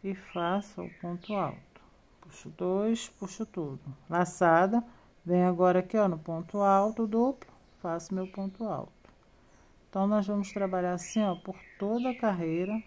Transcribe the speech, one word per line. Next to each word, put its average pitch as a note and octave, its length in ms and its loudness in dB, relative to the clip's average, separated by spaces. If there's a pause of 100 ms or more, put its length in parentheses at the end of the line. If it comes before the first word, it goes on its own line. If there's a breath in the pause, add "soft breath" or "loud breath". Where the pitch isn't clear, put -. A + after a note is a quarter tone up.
E G3 100 -4
faço F#3 680 -4
o E3+ 80 -10 (100)
ponto F3 320 -8
alto. - 480 -6 (400)
Puxo - 300 -18
dois, G3 580 -2
puxo - 380 -10
tudo. C#3+ 340 -8 (260)
Laçada, F3 800 4 (400 loud breath)
vem F3+ 200 4
agora F3+ 340 4
aqui, F#3 180 -2
ó, G#3 100 4
no E3+ 120 0
ponto E3+ 420 -6
alto, G3+ 460 4
duplo, A#3 440 0 (300)
faço E3+ 340 -6
meu F#3 120 -4
ponto G3 380 -8
alto. E3+ 280 -8 (960 soft breath)
Então, G3 180 0
nós G#3 200 2
vamos G3+ 260 -2
trabalhar F#3 400 0
assim, F3+ 300 -2
ó, F#3+ 140 2
por - 200 -12 (220)
toda A#3+ 320 -2
a A#3+ 40 -4
carreira F#3 720 -2